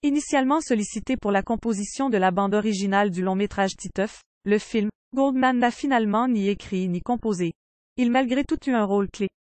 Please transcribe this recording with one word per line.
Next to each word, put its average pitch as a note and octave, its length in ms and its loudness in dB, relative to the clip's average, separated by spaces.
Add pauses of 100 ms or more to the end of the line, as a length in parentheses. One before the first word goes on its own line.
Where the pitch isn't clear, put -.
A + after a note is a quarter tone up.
Initialement C#4+ 580 2
sollicité A3+ 560 -2
pour G#3 140 -2
la G3 140 2
composition A3+ 640 -2
de A3 60 2
la F#3 160 4
bande G3 220 0
originale G3+ 580 2
du F3+ 100 -4
long-métrage F#3+ 540 0
Titeuf, - 460 -6 (220)
le G#3 140 2
film, G#3 300 -2 (260)
Goldman C4 420 2
n'a A#3+ 140 2
finalement A#3 560 0
ni G#3+ 220 0
écrit F#3+ 400 -2
ni F3 120 -2
composé. G#3 520 -2 (440)
Il A#3+ 140 2
malgré B3+ 320 2
tout D#4 240 -2
eut C4 80 0
un A3 100 2
rôle G3 240 0
clé, G3 200 -6 (160)